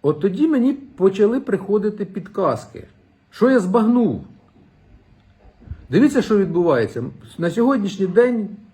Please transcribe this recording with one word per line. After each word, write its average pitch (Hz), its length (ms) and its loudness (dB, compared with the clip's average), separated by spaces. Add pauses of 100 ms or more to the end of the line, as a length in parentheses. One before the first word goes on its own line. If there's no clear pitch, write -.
От 151 180 0
тоді 202 280 0
мені 277 260 0
почали 208 640 0
приходити 202 640 -4
підказки. - 840 -6 (420)
Що 240 200 2
я 262 100 4
збагнув? 214 680 0 (1600)
Дивіться, 269 320 2
що 214 160 0
відбувається. 165 680 0 (340)
На 170 140 -2
сьогоднішній 208 560 -2
день 226 420 0 (240)